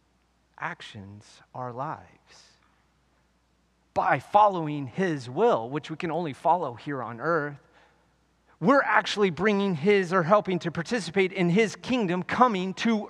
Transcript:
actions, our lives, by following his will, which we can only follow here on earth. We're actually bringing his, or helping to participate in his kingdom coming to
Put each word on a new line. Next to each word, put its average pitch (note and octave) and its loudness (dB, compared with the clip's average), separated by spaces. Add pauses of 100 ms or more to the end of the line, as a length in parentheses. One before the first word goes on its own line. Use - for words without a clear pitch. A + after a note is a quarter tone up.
(600)
actions, G#2 -14 (140)
our B2+ -10
lives, - -14 (1400)
by E3+ 2
following D#3+ 2
his D3 -4
will, C#3 2
which C#3+ -8
we D#3+ -10
can E3+ -6
only D#3+ -4
follow D#3+ 0
here C#3 -8
on A2+ -10
earth. D3 -2 (1000)
We're A#3+ 4
actually G#3 2
bringing G3 0
his, F3+ 0
or F#3+ 2
helping F#3+ 2
to E3+ -6
participate F#3 -2
in F#3 2
his G3 2
kingdom F#3+ -2
coming F#3+ 2
to A3 0